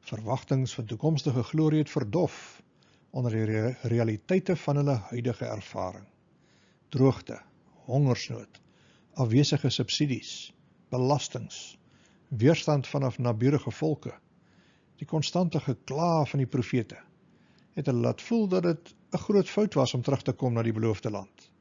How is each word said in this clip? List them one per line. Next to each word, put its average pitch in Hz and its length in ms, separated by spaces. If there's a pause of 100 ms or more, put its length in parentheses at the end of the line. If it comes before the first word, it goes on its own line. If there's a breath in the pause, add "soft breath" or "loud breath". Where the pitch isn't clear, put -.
(120)
Verwagtings 123 640
van 117 100
toekomstige 127 580
glorie 156 400
het 143 60
verdof 147 720 (500 soft breath)
onder 123 200
die 110 140
re-, 110 360
realiteite 120 720
van 143 200
hulle 143 220 (140)
huidige 120 340
ervaring. 98 640 (800 soft breath)
Droogte, 127 500 (460)
hongersnood, 123 760 (540 soft breath)
afwesige 139 560
subsidies, 127 640 (560)
belastings, 127 720 (840 soft breath)
weerstand 147 440
vanaf 135 320
naburige 120 520
volke, 147 420 (840 soft breath)
die 147 80
konstante 165 520
gekla 151 640
van 135 180
die 123 140
profete, 120 420 (760 soft breath)
het 151 120
hulle 120 200
laat 123 140
voel 226 260
dat 180 200
dit - 260 (200)
'n - 140
groot 202 220
fout 214 300
was 127 140
om 123 80
terug 135 220
te 131 100
kom 127 200
na 113 100
die 113 120
beloofde 110 360
land. - 500